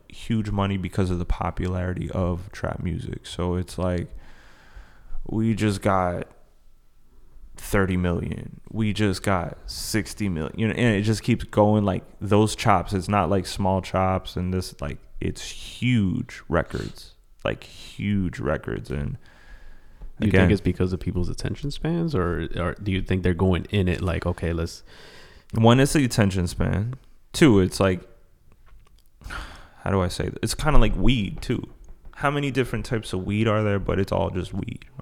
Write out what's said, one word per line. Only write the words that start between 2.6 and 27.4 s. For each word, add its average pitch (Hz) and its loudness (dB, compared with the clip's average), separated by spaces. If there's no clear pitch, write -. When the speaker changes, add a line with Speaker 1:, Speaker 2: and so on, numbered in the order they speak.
Speaker 1:
music. - -6
So 87 -4
it's 90 -6
like, 90 -2
we 110 0
just 98 0
got 92 0
thirty 95 0
million, 85 -2
we 107 0
just 98 0
got 92 -2
sixty - -4
million, 78 -4
you 110 0
know, 98 -2
and 117 4
it 98 2
just 107 0
keeps - 2
going, 107 4
like, 92 0
those 104 4
chops. 95 2
It's 95 -2
not, 101 2
like, 95 0
small 95 0
chops 92 -2
and 90 -2
this, - -4
like, 73 -6
it's - -6
huge - -2
records, - -4
like, 55 -4
huge - -4
records. 65 -4
And 71 -4
Speaker 2:
Do 110 0
you - 4
Speaker 1:
again, 92 6
Speaker 2:
think 87 6
it's 98 4
because 92 0
of 92 -2
people's 87 -2
attention - -6
spans, 165 -2
or, 87 0
or 85 -2
do 98 -4
you 92 0
think 92 0
they're 90 2
going 90 2
in 98 2
it 87 0
like, 85 -2
"Okay, 87 -2
let's" 82 -4
Speaker 1:
One, 117 8
it's 135 4
the 151 4
attention 95 2
span. 92 -2
Two, 113 8